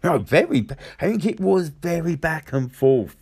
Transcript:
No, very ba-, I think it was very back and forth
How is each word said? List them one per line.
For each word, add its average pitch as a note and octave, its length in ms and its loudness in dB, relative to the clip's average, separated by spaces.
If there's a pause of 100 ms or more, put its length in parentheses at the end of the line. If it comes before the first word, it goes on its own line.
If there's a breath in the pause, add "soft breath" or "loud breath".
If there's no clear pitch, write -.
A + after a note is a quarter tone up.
No, E3 160 2
very C#4+ 420 2
ba-, C3+ 160 -8 (240 loud breath)
I D3+ 60 -2
think G3+ 180 -2
it - 140 -2
was F#3 300 0
very E3+ 460 -4
back D#3+ 380 -6
and B2+ 200 -2
forth C3 480 2